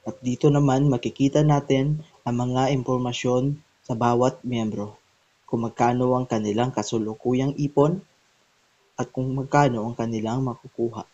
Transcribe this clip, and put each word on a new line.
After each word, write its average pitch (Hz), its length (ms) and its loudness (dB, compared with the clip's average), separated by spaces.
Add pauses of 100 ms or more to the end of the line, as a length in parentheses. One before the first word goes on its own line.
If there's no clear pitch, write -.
At 113 160 -10
dito 123 260 2
naman 143 400 4
makikita 139 560 2
natin 143 560 2 (240)
ang 123 160 -2
mga 127 320 0
impormasyon 127 880 -2 (240)
sa - 80 -6
bawat 120 480 2
miyembro, 110 560 -6 (480)
kung 117 220 -4
magkano 123 500 0
ang 127 80 -2
kanilang 113 480 -2
kasulukuyang 120 840 -2
ipon 147 420 2 (960)
at 123 160 -6
kung 131 220 -4
magkano 135 500 2
ang 117 80 -6
kanilang 113 480 -4
makukuha. 117 720 -6